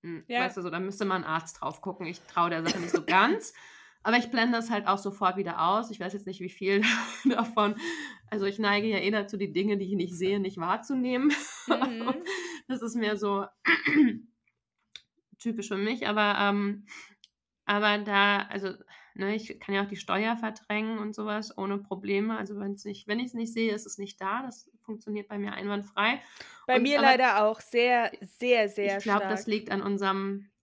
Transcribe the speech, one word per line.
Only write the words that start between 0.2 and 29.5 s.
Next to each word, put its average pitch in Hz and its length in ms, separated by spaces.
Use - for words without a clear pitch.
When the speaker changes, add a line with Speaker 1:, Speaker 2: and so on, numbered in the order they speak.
Speaker 2:
Ja. 240 140
Speaker 1:
weißt 254 160
du, 190 40
so, 175 80
da 165 100
müsste 196 260
mal 190 100
ein 175 80
Arzt 160 360
drauf 151 220
gucken. 185 240
Ich 170 160
trau - 260
der 165 160
Sache 170 160
nicht 170 120
so - 120
ganz, 247 520
<coughs> - 260
aber 226 140
ich 226 120
blende 233 280
das 226 120
halt 208 160
auch 196 140
sofort 196 380
wieder 175 220
aus. 208 300
Ich - 100
weiß 180 140
jetzt 202 140
nicht, 185 120
wie 180 120
viel 196 300
<laughs> 226 440
davon, 220 480
also 202 160
ich 202 140
neige 208 300
ja 202 100
eh 185 100
dazu, 208 280
die 185 140
Dinge, 196 280
die 196 100
ich 202 60
nicht 175 200
sehe, 190 240
nicht 190 180
wahrzunehmen. 247 800
<laughs> - 300
Speaker 2:
Mhm. 240 460
Speaker 1:
Das 254 160
ist 226 120
mehr 214 220
so 202 300
<clears throat> - 1700
typisch 226 300
für 196 80
mich, 220 300
aber, 208 320
ähm, 202 460
aber 208 320
da, 202 460
also, 196 300
ne, 196 200
ich 220 240
kann - 140
ja 196 100
auch 202 40
die 202 80
Steuer 208 420
verdrängen 220 600
und 214 160
sowas 214 420
ohne 202 220
Probleme. 202 580
Also 208 220
wenn's 202 260
nicht, 208 220
wenn 214 120
ich's 247 140
nicht 233 200
sehe, 226 200
ist 214 140
es - 100
nicht 196 240
da. 208 220
Das - 260
funktioniert 208 440
bei 208 120
mir 208 140
einwandfrei. 202 680
Speaker 2:
Bei 254 100
Speaker 1:
Und 247 60
Speaker 2:
mir 285 160
Speaker 1:
aber 277 80
Speaker 2:
leider 247 380
auch 220 160
sehr, 240 500
sehr, 226 480
sehr 202 280
Speaker 1:
ich 202 60
glaub, 208 180
das 196 200
Speaker 2:
stark. - 60
Speaker 1:
liegt 214 240